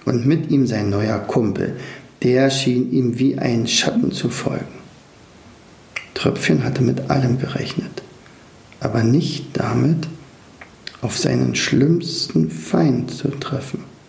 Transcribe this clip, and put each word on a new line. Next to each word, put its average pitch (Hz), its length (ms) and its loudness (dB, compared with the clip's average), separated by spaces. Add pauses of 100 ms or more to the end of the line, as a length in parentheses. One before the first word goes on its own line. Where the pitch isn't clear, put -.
und 120 200 2
mit 156 260 2
ihm 135 160 4
sein 104 220 0
neuer 107 280 0
Kumpel. - 580 -2 (460)
Der 127 280 4
schien 127 420 0
ihm 120 280 2
wie 135 180 2
ein 117 300 0
Schatten - 440 2
zu - 180 -2
folgen. - 360 -4 (1500)
Tröpfchen - 500 2
hatte 131 200 0
mit 127 260 0
allem 131 300 2
gerechnet, - 640 -6 (760)
aber 113 240 0
nicht - 500 0
damit, 127 540 0 (920)
auf - 160 -4
seinen 123 380 0
schlimmsten - 920 2
Feind 147 640 0
zu - 180 -4
treffen. - 540 -6 (260)